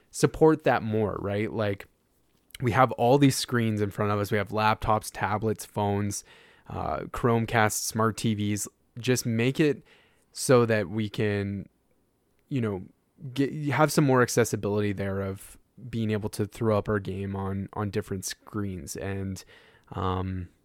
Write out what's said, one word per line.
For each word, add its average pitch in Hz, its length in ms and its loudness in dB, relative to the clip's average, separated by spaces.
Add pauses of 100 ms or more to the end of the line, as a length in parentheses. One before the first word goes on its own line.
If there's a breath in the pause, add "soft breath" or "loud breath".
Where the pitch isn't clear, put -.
(120)
support 156 520 4
that 123 180 2
more, 107 380 0
right? 101 320 -4
Like, 104 360 -4 (760)
we 120 100 2
have 127 220 4
all 123 240 6
these 139 180 6
screens 113 460 0
in 101 100 0
front 104 200 0
of 104 80 0
us. 101 120 -2
We 107 60 0
have 98 120 -2
laptops, 107 640 0
tablets, 107 520 -2
phones, 101 580 -2 (460 soft breath)
uh, 85 300 -4 (120)
Chromecast, 113 600 2
smart 110 440 -2
T 113 160 0
Vs. 104 340 -2 (300)
Just 120 280 0
make 123 340 0
it 147 240 2 (480 soft breath)
so 120 340 4
that 107 240 0
we 107 200 -2
can, 101 580 -2 (800)
you 135 140 -2
know, 101 220 -2 (500)
get, 135 180 0 (200)
have 147 200 4
some 160 140 4
more 131 160 4
accessibility 104 720 0
there 98 280 -4
of 98 360 -8 (320)
being 113 220 -2
able 104 180 -2
to 107 160 -4
throw 110 320 0
up 101 100 0
our 107 120 0
game 98 360 -6
on, 98 380 -4
on 104 160 -2
different 95 340 -4
screens. 98 720 -8
And, 98 480 -6 (500 soft breath)
um, 92 560 -4 (160)